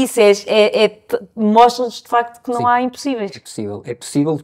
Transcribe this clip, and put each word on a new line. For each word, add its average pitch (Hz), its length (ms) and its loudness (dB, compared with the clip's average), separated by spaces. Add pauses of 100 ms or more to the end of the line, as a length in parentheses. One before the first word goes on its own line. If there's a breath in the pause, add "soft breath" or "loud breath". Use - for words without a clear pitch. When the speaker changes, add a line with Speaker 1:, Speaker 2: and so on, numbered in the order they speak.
Speaker 1:
isso. 247 180 -2
És, 202 260 4
é, 214 380 2
é, 202 40 4
t-, - 300 -10 (160)
mostras 226 680 2
de - 60 -20
facto 233 360 -4
que 262 60 -8
não 240 80 -4
Speaker 2:
Sim. 240 80 -2
Speaker 1:
há 247 160 2
impossíveis. 247 520 -6
Speaker 2:
É - 60 -20
possível. 101 460 -12
É 123 80 -10
possível, 151 500 -2